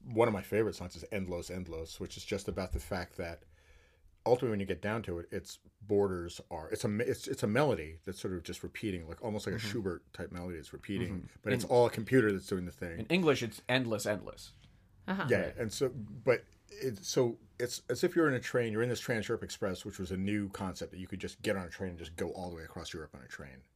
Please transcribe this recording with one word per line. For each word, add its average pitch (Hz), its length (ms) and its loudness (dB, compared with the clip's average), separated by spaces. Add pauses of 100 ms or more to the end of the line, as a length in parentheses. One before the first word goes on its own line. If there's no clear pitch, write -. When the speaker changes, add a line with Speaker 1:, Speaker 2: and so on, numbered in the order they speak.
Speaker 1:
one 117 240 6
of 107 60 2
my 98 80 -2
favorite 104 320 2
songs 87 220 -10
is 80 160 -12
Endlos, 90 380 -4
Endlos, 85 500 -8
which 90 160 -8
is - 80 -12
just - 240 -2
about 92 240 -2
the 92 80 0
fact 90 360 -4
that 85 280 -6 (840)
ultimately, 123 240 4
when 104 100 0
you 98 60 -2
get 92 160 -2
down 107 200 0
to 87 180 -4
it, 87 100 -10
its - 280 -8 (280)
borders 95 540 2 (100)
are, 82 200 -8
it's - 140 0
a 117 40 4
me-, 104 160 2
it's, - 240 -2
it's - 140 -4
a 123 40 4
melody 104 580 2
that's - 160 -6
sort 95 140 -2
of 85 80 -4
just - 200 -10
repeating, 90 460 -4
like, 82 160 -10
almost 107 220 -2
like 101 80 0
a 110 40 -2
Speaker 2:
Mm-hmm. 110 100 -4
Speaker 1:
Schubert 95 340 -2 (100)
type - 200 -8
melody. 87 260 -6
It's 71 140 -14
repeating, 92 360 -2
Speaker 2:
Mm-hmm. 90 180 -6 (160)
Speaker 1:
but 107 100 2
it's 123 120 2
Speaker 2:
In - 60 -2
Speaker 1:
all 120 160 10
a 113 40 4
computer 113 420 6
that's 92 140 -2
doing 90 200 -2
the 87 60 -6
thing. 85 260 -8
Speaker 2:
in 110 80 -6
English, 156 360 4
it's 113 260 -4
endless, 120 380 2
endless. - 460 -4 (560)
Speaker 3:
Uh-huh. 190 200 0
Speaker 1:
Yeah, 113 140 8
Speaker 2:
Right. - 140 -4
Speaker 1:
and 113 160 -2
so, 131 180 2 (340)
but 120 200 6 (260)
it, - 340 -4
so 120 340 2 (220)
it's - 280 -4
as 127 160 -2
if 175 120 2
you're 165 120 8
in 135 60 4
a 120 60 0
train, 120 320 2
you're 107 100 2
in 123 60 4
this 117 120 0
Trans-Europe 113 440 0
Express, 92 400 -2
which 104 140 -8
was 92 120 -4
a 95 60 -2
new 101 340 2
concept 92 400 -4
that 90 80 -12
you 92 80 -8
could 92 140 -8
just - 220 -8
get 104 140 2
on 92 80 -4
a 82 60 -10
train 95 200 -4
and 87 80 -8
just 82 180 -12
go 87 140 -2
all 90 200 -6
the 85 60 -8
way 82 80 -10
across 78 280 -10
Europe 78 220 -10
on 67 100 -16
a 60 40 -18
train 69 280 -14 (200)